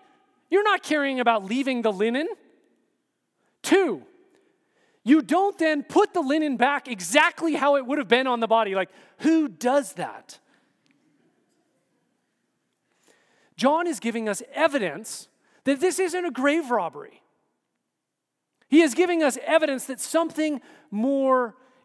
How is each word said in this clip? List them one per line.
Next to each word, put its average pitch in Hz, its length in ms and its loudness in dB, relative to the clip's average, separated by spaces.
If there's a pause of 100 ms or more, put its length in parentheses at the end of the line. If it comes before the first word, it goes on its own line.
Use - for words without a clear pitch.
(500)
You're 392 140 2
not 403 200 0
caring 277 360 -2
about 226 260 2
leaving 247 360 -2
the 220 100 0
linen. 233 360 -2 (1400)
Two, 277 420 2 (960)
you 285 200 4
don't 381 340 0
then 311 240 0
put - 320 2
the 359 80 0
linen 294 360 -2
back 269 300 0
exactly 277 680 0
how 285 200 2
it 262 120 -2
would 285 100 -2
have 240 100 -4
been 254 200 2
on 240 120 0
the 226 80 -2
body. 214 280 0
Like, 185 160 -4 (280)
who 311 280 2
does 254 460 -2
that? 120 440 -12 (3250)
John 311 320 2
is 302 120 -4
giving 226 300 -4
us 196 140 -6 (100)
evidence 226 760 -4 (360)
that 269 160 -2
this 339 180 0
isn't 359 260 -2
a 339 60 -4
grave 277 400 0
robbery. 170 540 -6 (1400)
He 320 160 6
is 254 100 0
giving 339 300 2
us 254 200 0
evidence 294 440 0
that 262 120 -10
something 311 600 -2 (300)
more 254 640 0 (280)